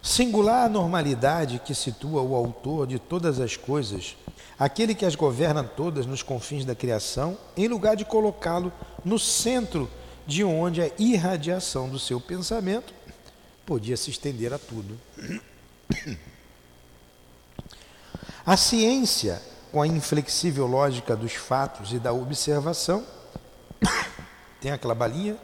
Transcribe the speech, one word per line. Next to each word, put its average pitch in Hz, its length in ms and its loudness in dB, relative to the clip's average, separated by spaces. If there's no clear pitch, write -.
Singular 233 640 6
a 226 40 4
normalidade 151 920 2
que 139 120 -4
situa 139 480 -2
o 131 100 0
autor 131 540 0
de 127 100 -4
todas 165 420 0
as 120 160 -2
coisas, 113 600 -4
aquele 214 340 2
que 196 120 0
as 156 100 2
governa 147 480 2
todas 143 420 -2
nos 131 160 -6
confins 135 440 -4
da 123 100 -2
criação, 127 640 -2
em 208 140 2
lugar 214 260 2
de 208 80 -4
colocá-lo 190 680 0
no 208 120 2
centro 220 720 0
de 160 160 0
onde 170 380 2
a 151 180 0
irradiação 180 880 2
do 135 100 -6
seu 123 220 -2
pensamento 190 720 -4
podia 120 300 0
se - 160 -4
estender 120 420 -4
a 143 60 -6
tudo. 107 400 -10
<clears throat> - 1000 -10
A 190 120 6
ciência, 226 800 2
com 147 80 0
a 147 60 4
inflexível 151 800 0
lógica 127 500 2
dos 110 180 -4
fatos 131 600 -2
e 120 60 -2
da 120 120 0
observação, 147 920 0
<coughs> - 800 -2
tem 135 120 -4
aquela 120 240 0
balinha? 156 480 0